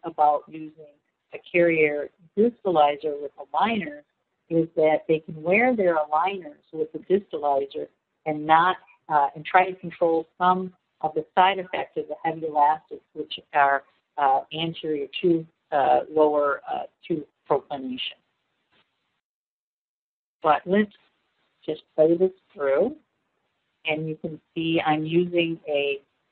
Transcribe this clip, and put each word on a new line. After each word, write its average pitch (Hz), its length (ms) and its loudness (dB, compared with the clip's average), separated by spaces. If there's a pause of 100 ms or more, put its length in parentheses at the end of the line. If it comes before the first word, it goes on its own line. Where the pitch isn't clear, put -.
about 151 440 0
using 156 460 -18 (400)
a 147 40 -12
Carriere 156 720 0 (280)
distalizer 156 840 2
with 143 160 -10
aligners 202 680 -4 (460)
is 165 280 0
that 156 320 2
they 160 100 2
can 156 240 -12
wear 214 320 2
their 185 220 2
aligners 156 680 -4 (100)
with 156 200 -6
the 156 80 -10
distalizer 147 880 -4 (380)
and 151 200 -6
not, 165 300 4 (320)
uh, 147 260 2
and 156 100 -14
try 185 240 4
to 185 80 -6
control 165 500 -2 (120)
some 185 340 0 (280)
of 156 140 -4
the 156 200 -4
side 190 240 4
effects 180 380 -8
of 151 120 -6
the 151 60 -8 (100)
heavy 160 220 -4
elastics, 151 640 0
which - 280 -12 (120)
are, 139 320 2 (340)
uh, 147 220 2 (120)
anterior 156 560 -6 (120)
tooth, 165 260 0 (260)
uh, 139 360 2
lower, 151 640 2
uh, 139 140 -6 (220)
tooth 151 200 -4 (240)
proclination. 135 640 -6 (2250)
But 151 220 2
let's 208 280 0 (720)
just 156 180 -8 (140)
play 165 200 6
this 185 140 2 (240)
through, 160 420 0 (880)
and 156 240 -4
you 156 60 -6
can 156 260 -12 (140)
see 165 260 -2
I'm 156 240 0
using 170 640 0
a, 143 340 -4 (320)